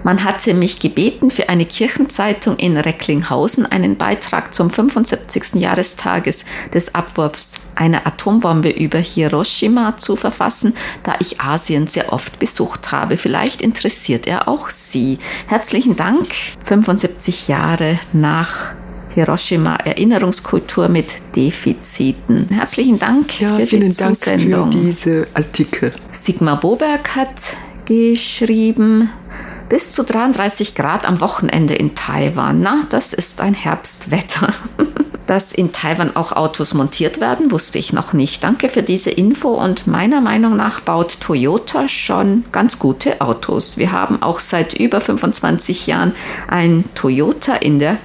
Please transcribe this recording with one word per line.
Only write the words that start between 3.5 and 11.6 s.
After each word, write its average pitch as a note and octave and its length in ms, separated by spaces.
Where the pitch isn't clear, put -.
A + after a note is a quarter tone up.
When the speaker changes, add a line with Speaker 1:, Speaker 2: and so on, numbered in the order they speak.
Speaker 1:
einen F#3+ 320
Beitrag - 560
zum F3 160
fünfundsiebzigsten - 880
Jahrestages F3+ 880
des F3 200
Abwurfs - 680
einer E3 300
Atombombe E3 640
über D#3+ 300
Hiroshima G#3+ 1000
zu - 180
verfassen, - 600
da - 180
ich - 220
Asien D3+ 460